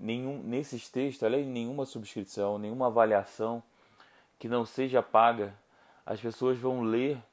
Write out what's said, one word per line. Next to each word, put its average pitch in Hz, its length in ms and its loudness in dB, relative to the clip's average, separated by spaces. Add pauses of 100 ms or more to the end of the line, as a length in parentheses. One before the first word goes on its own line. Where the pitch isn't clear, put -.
nenhum, 127 420 -4
nesses 123 460 -6
textos, 131 340 -4
além 127 220 2
de 135 60 -6
nenhuma 127 340 -4
subscrição, 104 760 -4
nenhuma 117 280 -2
avaliação 110 760 2 (760)
que 117 100 -10
não 120 160 0
seja 131 380 2
paga, 110 520 4 (520)
as 104 120 -4
pessoas 120 400 0
vão 127 220 -2
ler 123 380 0 (140)